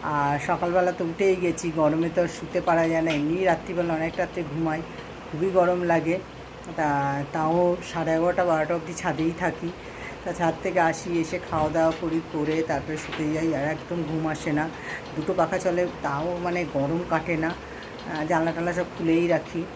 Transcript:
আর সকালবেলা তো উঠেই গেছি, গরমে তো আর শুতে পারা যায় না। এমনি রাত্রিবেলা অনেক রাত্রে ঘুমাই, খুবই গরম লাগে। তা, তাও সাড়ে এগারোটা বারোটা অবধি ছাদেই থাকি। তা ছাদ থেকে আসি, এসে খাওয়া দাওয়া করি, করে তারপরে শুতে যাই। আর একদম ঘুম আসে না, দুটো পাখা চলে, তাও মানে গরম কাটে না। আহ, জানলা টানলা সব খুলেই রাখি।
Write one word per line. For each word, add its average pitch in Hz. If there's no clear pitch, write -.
আর 143
সকালবেলা 180
তো 175
উঠেই 185
গেছি, 175
গরমে 160
তো 185
আর 165
শুতে 165
পারা 165
যায় 165
না। 165
এমনি 151
রাত্রিবেলা 170
অনেক 160
রাত্রে 175
ঘুমাই, 156
খুবই 160
গরম 180
লাগে। 170
তা, 156
তাও 160
সাড়ে 160
এগারোটা 175
বারোটা 160
অবধি 165
ছাদেই 165
থাকি। 170
তা 180
ছাদ 170
থেকে 180
আসি, 165
এসে 170
খাওয়া 156
দাওয়া 160
করি, 165
করে 156
তারপরে 156
শুতে 151
যাই। 160
আর 139
একদম 170
ঘুম 160
আসে 156
না, 151
দুটো 156
পাখা 180
চলে, 180
তাও 147
মানে 175
গরম 165
কাটে 165
না। 165
আহ, -
জানলা 165
টানলা 170
সব 175
খুলেই 165
রাখি। 160